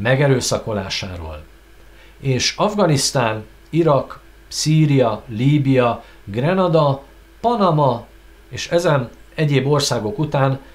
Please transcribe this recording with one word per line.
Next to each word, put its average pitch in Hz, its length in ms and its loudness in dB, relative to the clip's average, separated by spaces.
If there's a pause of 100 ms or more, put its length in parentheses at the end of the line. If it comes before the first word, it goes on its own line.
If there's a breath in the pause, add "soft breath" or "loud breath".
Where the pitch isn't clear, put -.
megerőszakolásáról. 101 1400 -2 (760 loud breath)
És 127 380 -2
Afganisztán, 139 840 0 (260)
Irak, 156 520 0 (260)
Szíria, 139 800 2
Líbia, 131 760 2 (200 loud breath)
Grenada, 151 800 0 (380)
Panama 160 640 2 (440)
és - 200 -10
ezen 156 400 0 (260)
egyéb 156 320 0
országok 127 520 0
után 135 400 -2 (160 loud breath)